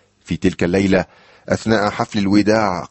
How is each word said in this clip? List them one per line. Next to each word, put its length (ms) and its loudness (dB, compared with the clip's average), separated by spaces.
في 120 -4
تلك 280 0
الليلة 400 2
أثناء 420 0
حفل 280 -6
الوداع 720 0